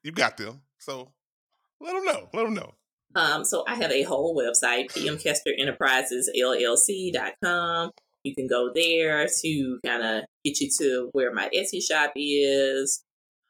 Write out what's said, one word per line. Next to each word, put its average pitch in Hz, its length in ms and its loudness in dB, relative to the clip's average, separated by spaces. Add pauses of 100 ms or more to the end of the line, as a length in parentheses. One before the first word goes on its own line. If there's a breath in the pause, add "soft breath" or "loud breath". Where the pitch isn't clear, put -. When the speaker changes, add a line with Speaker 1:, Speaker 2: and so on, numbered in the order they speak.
Speaker 1:
you 156 100 -12
got 113 240 0
them. 117 260 -12 (160)
So 135 340 -14 (680)
let 339 140 -8
'em 381 100 -4
know. 277 300 -2
Let 226 120 -2
'em 220 80 -2
know. - 200 -10 (400)
Speaker 2:
Um, 156 300 2
so - 240 0
I 240 80 -2
have 170 160 0
a 139 100 2
whole 143 340 0
website, 123 560 2
P 156 160 -2
M 151 100 -4
Kester 147 380 -2
Enterprises 131 760 0 (100)
L 127 140 4
L 120 220 2
C 185 360 2
dot 104 300 -4
com. 170 480 0 (340)
You 139 100 -4
can 131 120 -4
go 123 280 2
there 160 520 2 (160)
to 135 420 -2
kinda 113 400 -2 (200)
get 143 160 0
you 135 180 -2
to 127 340 0
where 127 200 0
my 101 220 -2
Etsy 190 280 -2
shop 151 340 0
is. 139 840 2 (480)